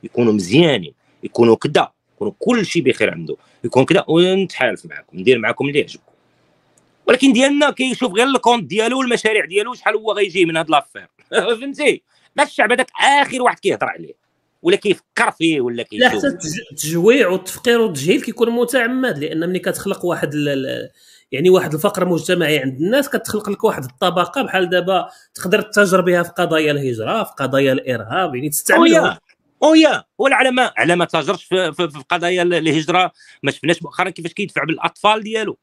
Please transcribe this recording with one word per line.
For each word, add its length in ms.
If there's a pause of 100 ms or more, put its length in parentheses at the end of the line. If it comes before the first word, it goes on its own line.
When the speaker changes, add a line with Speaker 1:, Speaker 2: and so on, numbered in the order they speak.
Speaker 1:
يكونوا 300
مزيانين، 600 (300)
يكونوا 320
كذا، 360 (240)
يكونوا 240
كل 260
شيء 180
بخير 280
عنده، 240 (280)
يكون 220
كذا، 220
ونتحالف 800
معكم، 340
ندير 200
معكم 280
اللي 120
يعجبكم. 320 (960)
ولكن 260
ديالنا 380
كيشوف 420
غير 140
الكونت 360
ديالو 360
والمشاريع 460
ديالو، 280
شحال 220
هو 160
غيجي 340
من 120
هاد 120
لافير. 380 (240)
<laughs> 280
فهمتي؟ 440 (320)
ما 80
الشعب 280
هذاك 200 (100)
اخر 400
واحد 180
كيهضر 280
عليه، 260 (480)
ولا 140
كيفكر 560
فيه، 300
ولا 140
Speaker 2:
لا، 80
Speaker 1:
كيشوف. 240
Speaker 2:
حتى 200
التج-، 440
التجويع 560
والتفقير 540
والتجهيل 400
كيكون 280
متعمد، 680
لان 320
ملي 100
كتخلق 460
واحد 280
ال-، 160
ال-، 400 (420)
يعني 180
واحد 240
الفقر 320
مجتمعي 540
عند 220
الناس، 280
كتخلق 400
لك 140
واحد 200
الطبقه 580
بحال 280
دابا 400 (240)
تقدر 280
تتاجر 400
بها 220
في 60
قضايا 420
الهجره، 520
في 140
قضايا 360
الارهاب، 640
يعني 140
تستعملهم. 540
Speaker 1:
أو 20
يا، 140 (440)
أو 120
يا. 280 (140)
ولا 180
على 160
ما، 260
على 180
ما 100
تاجرش 380
في، 300
في، 160
في 100 (100)
قضايا 320
ال-، 120
الهجره، 580 (320)
ما 80
شفناش 320
مؤخرا 260
كيفاش 240
كيدفع 300
بالاطفال 600
ديالو 400